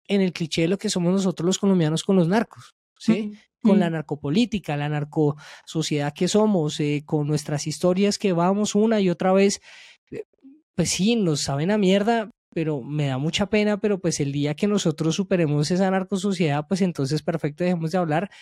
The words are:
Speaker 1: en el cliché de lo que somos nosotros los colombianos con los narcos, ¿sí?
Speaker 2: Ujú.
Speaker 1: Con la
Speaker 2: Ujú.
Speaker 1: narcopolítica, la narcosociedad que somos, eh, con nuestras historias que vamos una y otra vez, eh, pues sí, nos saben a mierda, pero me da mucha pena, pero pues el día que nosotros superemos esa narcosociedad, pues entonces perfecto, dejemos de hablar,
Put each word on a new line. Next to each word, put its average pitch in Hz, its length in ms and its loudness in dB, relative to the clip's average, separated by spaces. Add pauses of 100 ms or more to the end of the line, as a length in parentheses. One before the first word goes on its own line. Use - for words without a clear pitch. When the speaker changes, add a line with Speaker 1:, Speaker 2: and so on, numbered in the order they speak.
Speaker 1:
en 196 140 2
el 185 120 0
cliché 165 300 -4
de 165 60 2
lo 190 80 -2
que 208 120 -4
somos 175 240 0
nosotros 185 320 0
los 185 140 0
colombianos 170 440 2
con 196 120 2
los 170 120 4
narcos, - 480 -4 (220)
¿sí? - 160 2 (100)
Speaker 2:
Ujú. 208 140 -10 (260)
Speaker 1:
Con 208 160 6
la 170 80 4
Speaker 2:
Ujú. 165 60 -2
Speaker 1:
narcopolítica, 156 840 -2
la 147 120 -2
narcosociedad 147 1200 -2
que 180 140 -2
somos, 190 520 2
eh, 147 260 -2
con 147 220 -2
nuestras 147 400 -2
historias 185 520 0
que 190 140 0
vamos 196 420 0
una 214 260 2
y 185 80 2
otra 185 240 2
vez, 196 280 2 (500)
eh, - 120 -12 (520)
pues 165 160 -2
sí, 220 240 0
nos 165 260 0
saben 147 300 -2
a 214 80 2
mierda, 202 500 2 (240)
pero 156 280 -2
me 143 260 -4
da 131 100 -2
mucha 165 300 -2
pena, 208 320 0
pero 202 200 -2
pues 165 200 -2
el 143 120 -2
día 147 240 -2
que 202 120 -2
nosotros 165 480 0
superemos 156 560 0
esa 190 200 0
narcosociedad, 185 760 -2
pues 190 140 -2
entonces 156 420 -2
perfecto, 165 400 -4
dejemos 165 280 -2
de 185 60 -2
hablar, 175 320 0 (120)